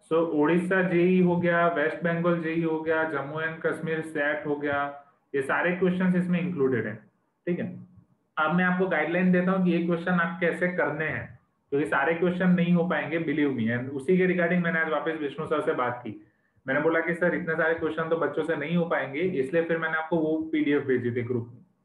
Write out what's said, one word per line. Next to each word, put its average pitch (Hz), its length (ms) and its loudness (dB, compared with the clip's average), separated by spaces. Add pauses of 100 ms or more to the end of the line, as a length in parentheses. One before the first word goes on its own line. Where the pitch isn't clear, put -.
(120)
So, - 20 0
उड़ीसा 165 680 2
जेई 175 400 4
हो 175 160 4
गया, 170 300 2
वेस्ट 156 300 0
बंगाल 170 420 0
जेई 160 240 -2
हो 160 180 -2
गया, 160 220 0
जम्मू 147 380 -4
and 160 240 -6
कश्मीर 160 360 -2
सैट 151 460 -2
हो 147 80 0
गया, 143 500 -4 (300)
ये 139 60 2
सारे 151 300 0
क्वेश्चंस 180 440 2
इसमें 175 260 0
इंक्लूडेड 131 460 0
हैं, 107 80 -6 (520)
ठीक 175 120 -2
है। - 280 -8 (500)
अब 156 180 2
मैं 180 80 4
आपको 185 240 2
गाइडलाइन 170 440 2
देता 180 200 4
हूँ 185 140 2
कि 175 60 4
ये 170 140 2
क्वेश्चन 175 260 0
आप 175 280 0
कैसे 175 280 0
करने 156 380 -2
हैं, 120 340 -8 (300)
क्योंकि 151 160 0
सारे 151 280 0
क्वेश्चन 180 360 2
नहीं 175 240 4
हो 170 140 4
पाएंगे, 151 320 -2
believe 147 400 0
me। 117 200 0
And 131 160 -8
उसी 180 220 2
के 180 100 4
regarding 175 360 2
मैंने 165 160 0
आज 160 100 0
वापस 156 320 -2
विष्णु 147 240 -6
सर 147 160 0
से 151 120 0
बात 120 300 -2
की। 107 240 -12 (400)
मैंने 139 140 0
बोला 160 180 2
कि 170 140 -2
"सर, 170 220 0
इतने 165 200 -4
सारे 165 180 0
क्वेश्चन 160 360 -2
तो 165 80 2
बच्चों 156 260 -2
से 160 120 0
नहीं 151 220 -2
हो 165 80 2
पाएंगे", 139 340 -2
इसलिए 135 440 0
फिर 165 140 0
मैंने 160 200 -2
आपको 160 200 -2
वो 160 340 0
पीडीएफ़ 147 320 2
भेजी 120 280 0
थी 120 120 -4
ग्रुप 117 300 -4
में। - 80 -20 (240)